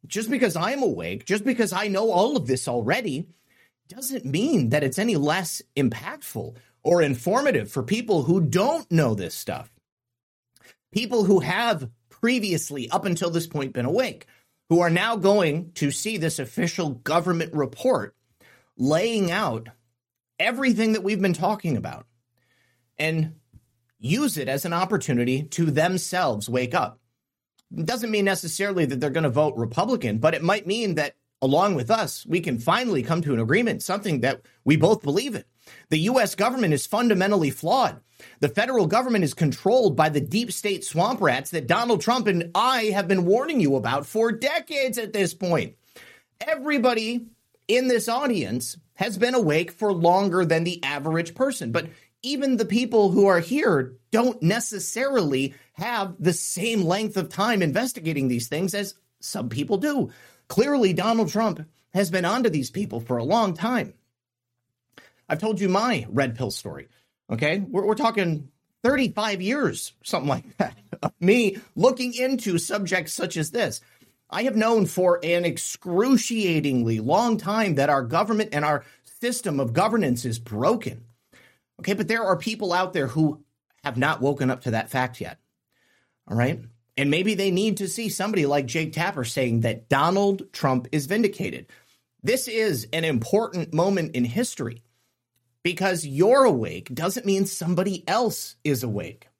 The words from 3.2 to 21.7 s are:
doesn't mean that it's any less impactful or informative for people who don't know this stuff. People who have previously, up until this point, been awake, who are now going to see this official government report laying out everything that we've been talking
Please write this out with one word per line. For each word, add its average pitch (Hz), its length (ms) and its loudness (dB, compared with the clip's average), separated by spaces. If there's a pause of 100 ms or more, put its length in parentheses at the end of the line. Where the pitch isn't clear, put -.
doesn't 262 380 -8
mean 160 440 2
that 151 140 2
it's 135 140 -2
any 214 180 0
less 156 460 -2 (140)
impactful 131 800 -4 (260)
or 175 220 4
informative 170 680 0
for 131 120 -4
people 202 400 0
who 180 180 2
don't 208 500 0
know 147 220 4
this 92 220 -6
stuff. - 360 -10 (1200)
People 220 340 0
who 190 160 6
have 180 460 0 (220)
previously, 190 800 -2
up - 160 -2
until 175 240 0
this 165 160 -2
point, 139 280 -6
been 123 120 -2
awake, 190 400 -2 (440)
who 170 100 6
are 175 100 4
now 208 260 2
going 175 580 2
to 143 180 -2
see 214 260 -4
this 156 220 -2
official 165 500 -2
government 165 640 -2
report 143 640 -2 (600)
laying 185 540 0
out 151 400 -4 (680)
everything 226 540 2
that 196 100 -2
we've 196 180 0
been 190 120 2
talking 170 440 -2